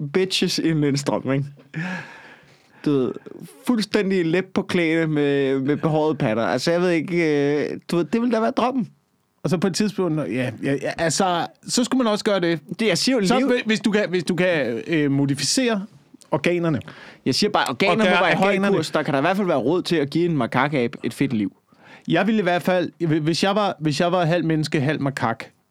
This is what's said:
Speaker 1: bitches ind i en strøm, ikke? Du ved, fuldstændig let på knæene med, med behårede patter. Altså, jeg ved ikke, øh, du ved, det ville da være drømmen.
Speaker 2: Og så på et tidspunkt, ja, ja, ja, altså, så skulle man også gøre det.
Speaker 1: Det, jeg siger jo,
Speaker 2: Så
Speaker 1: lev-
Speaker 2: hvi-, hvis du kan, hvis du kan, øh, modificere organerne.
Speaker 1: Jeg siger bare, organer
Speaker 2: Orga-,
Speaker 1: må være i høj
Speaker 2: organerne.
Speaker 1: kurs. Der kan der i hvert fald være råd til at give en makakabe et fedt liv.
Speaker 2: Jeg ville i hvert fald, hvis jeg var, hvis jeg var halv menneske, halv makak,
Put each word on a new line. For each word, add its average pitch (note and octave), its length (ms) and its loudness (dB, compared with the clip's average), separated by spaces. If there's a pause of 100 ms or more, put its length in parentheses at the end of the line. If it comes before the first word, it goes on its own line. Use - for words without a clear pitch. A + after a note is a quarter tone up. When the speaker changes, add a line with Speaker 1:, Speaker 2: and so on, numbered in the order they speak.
(120)
Speaker 1:
bitches F#3 460 0
ind D#3+ 260 2
i C#3+ 40 2
en C#3 80 0
strøm, C3 360 -2
ikke? C#3 120 0 (1400)
Du D3+ 80 2
ved, C3 200 0 (540)
fuldstændig G3 600 0
let F3 200 0
på - 160 -2
knæene E3 440 0
med, C#3 540 0
med C#3 160 0
behårede D#3 380 0
patter. A2+ 320 0
Altså, B2+ 240 0
jeg E3+ 100 2
ved F3+ 100 2
ikke, E3+ 260 -2 (560)
øh, - 60 -10 (120)
du E3+ 60 0
ved, E3+ 80 2
det A3+ 160 -2
ville B3 160 0
da A3 40 0
være A3+ 100 0
drømmen. B3 380 0 (540)
Speaker 2:
Og D#3 80 -2
så F3 80 0
på F3 80 0
et F3+ 80 0
tidspunkt, F3+ 460 0
ja, C3+ 80 -2
ja, B2 220 -2 (120)
ja, C#3 360 -2
altså, E3+ 480 0 (220)
så B3 160 0
skulle B3+ 200 0
man A3 80 2
også G#3 120 -2
gøre G3+ 160 2
det. E3+ 200 0 (180)
Speaker 1:
Det, A3+ 80 0
jeg F3 120 2
siger C4 220 2
jo, G3 60 0
Speaker 2:
Så A#3 120 4
Speaker 1:
lev- C4 120 0
Speaker 2:
hvi-, B3 160 0
hvis A3 140 0
du A#3 100 0
kan, G3+ 200 2
hvis F3+ 140 -2
du F3+ 120 -2
kan, D3+ 500 0
øh, D3+ 240 2
modificere C#3+ 760 0 (440)
organerne. E3+ 500 0 (460)
Speaker 1:
Jeg C3 80 2
siger G#3 160 0
bare, E3 180 2
organer G3 360 2
Speaker 2:
Orga-, F#3 60 4
Speaker 1:
må F3+ 140 4
være E3+ 80 4
i E3+ 40 2
høj F#3+ 120 4
Speaker 2:
organerne. G3 280 2
Speaker 1:
kurs. D#3+ 140 -2
Der D#3 120 0
kan C#3+ 120 -2
der C3+ 60 2
i - 20 0
hvert F3+ 140 2
fald G3+ 100 0
være E3 120 2
råd D3+ 240 0
til E3+ 140 0
at C#3+ 140 0
give E3 140 0
en E3+ 120 0
makakabe B2+ 680 0
et A#2 100 -4
fedt C#3 180 0
liv. G#2 240 -2 (520)
Speaker 2:
Jeg E3 180 2
ville A3 140 2
i - 20 0
hvert F3 200 0
fald, F3+ 440 -2 (140)
hvis D#3 240 0
jeg G3 100 2
var, G3+ 260 0
hvis D3+ 200 -2
jeg F3 120 2
var F3+ 120 2
halv E3 200 0
menneske, D#3 360 0
halv C#3+ 200 0
makak, C3+ 440 -2 (260)